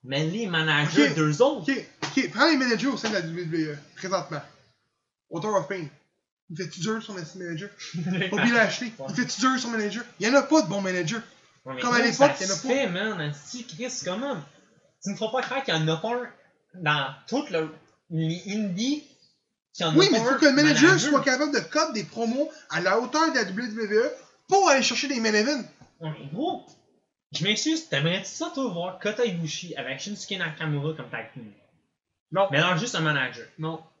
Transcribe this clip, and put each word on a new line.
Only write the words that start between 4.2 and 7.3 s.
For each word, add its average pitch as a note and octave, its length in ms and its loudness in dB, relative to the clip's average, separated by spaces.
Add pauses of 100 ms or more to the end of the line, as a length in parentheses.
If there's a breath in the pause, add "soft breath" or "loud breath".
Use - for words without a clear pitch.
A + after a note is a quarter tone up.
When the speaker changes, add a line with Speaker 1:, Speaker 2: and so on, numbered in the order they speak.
Speaker 2:
Author G3+ 260 -4
of F#3 120 0
Pain. F#3 180 -6 (640)
Il D#3+ 60 -12
fait-tu F3 240 -10
dur, A3 220 -2
son G3 160 -12
esti F3 200 -12